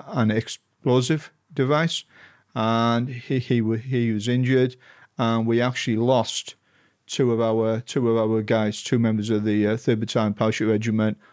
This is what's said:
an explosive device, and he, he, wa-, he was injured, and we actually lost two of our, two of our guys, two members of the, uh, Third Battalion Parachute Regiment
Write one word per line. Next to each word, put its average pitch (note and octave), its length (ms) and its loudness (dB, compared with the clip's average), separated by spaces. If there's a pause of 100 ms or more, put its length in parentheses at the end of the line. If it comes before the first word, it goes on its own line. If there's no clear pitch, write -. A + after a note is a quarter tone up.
an C3 220 2
explosive B2+ 1000 -2 (220)
device, D3 500 0 (500)
and A#2 540 0
he, C3 300 -4
he, A#2+ 240 0
wa-, A2 140 0
he A#2+ 360 -2
was G#2+ 160 -4
injured, B2+ 480 2 (400)
and A2+ 300 0
we A#2 140 2
actually B2 360 -2
lost A#2+ 600 0 (500)
two B2+ 260 0
of A2+ 80 0
our, A2+ 400 0
two B2 300 -2
of A2+ 60 2
our A2 260 0
guys, G#2+ 400 0
two - 160 0
members A2 320 0
of G#2+ 140 0
the, G#2+ 220 2
uh, G#2+ 100 0
Third A#2 240 0
Battalion A2 340 0
Parachute A2 340 0
Regiment G#2+ 480 0 (160)